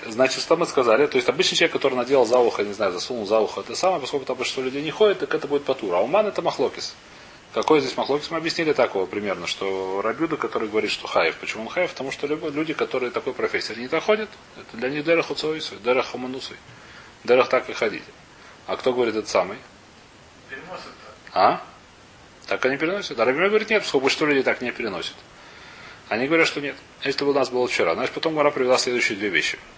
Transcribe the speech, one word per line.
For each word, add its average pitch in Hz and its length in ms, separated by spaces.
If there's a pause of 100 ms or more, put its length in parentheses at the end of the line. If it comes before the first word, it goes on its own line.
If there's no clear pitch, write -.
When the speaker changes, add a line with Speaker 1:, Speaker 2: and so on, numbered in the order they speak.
Speaker 1:
значит, 113 360
что - 160
мы 170 80
сказали? 123 420
То 135 100
есть 123 120
обычный 170 260
человек, 160 180
который 131 200
надел 127 320
за 120 140
ухо, 117 240
не 104 100
знаю, 98 200
засунул 107 320
за 107 140
ухо, 98 220
это 113 140
самое, 180 260
поскольку 131 240
там 127 120
большинство 123 260
людей 131 180
не 151 100
ходит, 196 280
так - 140
это 156 140
будет 143 180
патур. 110 280
А 90 80
уман 170 240
это 190 160
махлокис. - 540 (580)
Какой 147 280
здесь 131 140
махлокис? 135 360
Мы 165 60
объяснили 156 360
так 120 220
его 95 100
примерно, 95 420
что 95 540
Рабиуда, 135 360
который 113 300
говорит, 104 240
что - 160
хаев. - 300
Почему - 260
он 113 60
хаев? 180 220
Потому 131 200
что - 160
любо-, 156 220
люди, 151 240
которые 123 380
такой - 220
профессии, - 400
они 117 100
не 127 40
доходят. 208 420 (280)
Это - 200
для 123 120
них 147 140
дерех 165 280
уцоису, 151 520
дерех 123 240
хуманусу. 127 460 (680)
Дерех 123 260
так 127 200
и 110 40
ходить. 104 300 (640)
А 92 100
кто 131 160
говорит 120 220
этот 104 140
самый? 95 280 (920)
Speaker 2:
Переносят - 340
так. - 320 (180)
Speaker 1:
А? 101 280 (840)
Так 98 180
они 135 120
переносят? 160 420
А 110 60
Раби 131 120
Мейер 185 120
говорит, 214 200
нет, 214 140
поскольку 135 220
большинство 151 220
людей 139 160
так 117 180
не 123 100
переносят. 98 440 (960)
Они 117 180
говорят, 160 200
что 151 140
нет. 139 160 (260)
Это 139 220
у 143 80
нас 135 160
было 123 180
вчера. 92 260
Значит, 117 200
потом 160 200
Гмара 147 180
привела 127 260
следующие 120 400
две 101 120
вещи. - 300 (180)